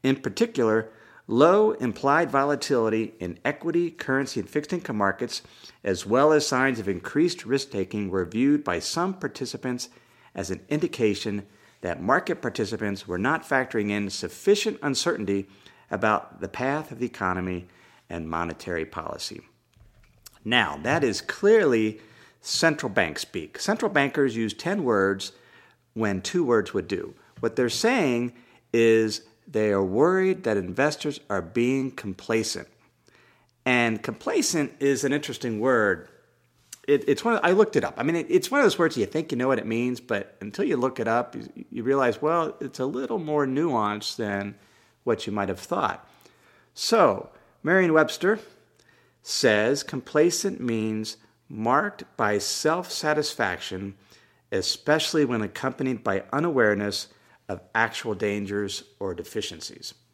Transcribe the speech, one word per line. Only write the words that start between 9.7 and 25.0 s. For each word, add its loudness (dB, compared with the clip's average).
as -6
an -4
indication -2
that -6
market 2
participants -4
were -4
not 0
factoring 0
in -2
sufficient 0
uncertainty -2
about 0
the -6
path -4
of -14
the -2
economy -4
and -8
monetary -4
policy." -10
Now, 2
that 2
is 0
clearly 4
central 0
bank 0
speak. -10
Central -2
bankers 0
use -2
ten -4
words 2